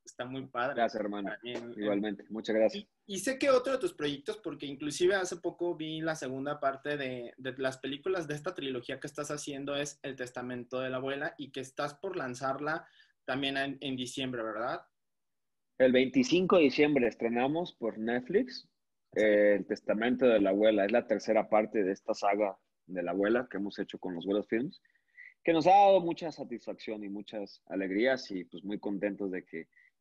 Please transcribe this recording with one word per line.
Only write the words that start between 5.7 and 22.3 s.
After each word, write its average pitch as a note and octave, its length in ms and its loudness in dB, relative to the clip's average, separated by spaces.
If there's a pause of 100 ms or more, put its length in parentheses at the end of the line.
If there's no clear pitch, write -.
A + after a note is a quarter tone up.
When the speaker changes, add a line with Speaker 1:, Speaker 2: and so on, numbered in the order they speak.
Speaker 1:
vi D#3 260 -8
la D#3+ 140 -2
segunda C#3 440 -6
parte C#3 380 -2
de, B2+ 400 -8
de C3 200 -8
las C3 200 -2
películas D3+ 500 -4
de D3 80 -6
esta E3+ 200 -8
trilogía C3 440 -6
que - 80 -10
estás D3 240 -8
haciendo, C#3+ 440 -6
es D3 280 -6
El C3+ 120 -8
Testamento B2 640 -8
de C3 100 -4
la C3 80 -4
Abuela, C#3 400 -4
y C3 140 -12
que C#3 80 -10
estás D3 340 -6
por F#3 220 -10
lanzarla C#3 720 -4 (380)
también C#3 320 -2
en, C3+ 240 -2
en C3+ 160 -4
diciembre, B2+ 460 -4
¿verdad? A2 380 -4 (960)
Speaker 2:
El B2+ 140 8
veinticinco C3 640 4
de E3 60 10
diciembre C#3 440 6
estrenamos B2 640 -2
por G#2+ 260 -6
Netflix, B2 680 -2 (460)
Speaker 1:
Sí. - 100 2
Speaker 2:
eh, G#2 320 6
El G2 120 -2
Testamento A2+ 580 0
de A2+ 160 8
la G2 80 6
Abuela. G#2 360 4
Es G2+ 60 0
la A#2+ 160 2
tercera G#2+ 420 2
parte A2 340 2
de F#2 80 2
esta - 220 -4
saga G#2 440 0 (300)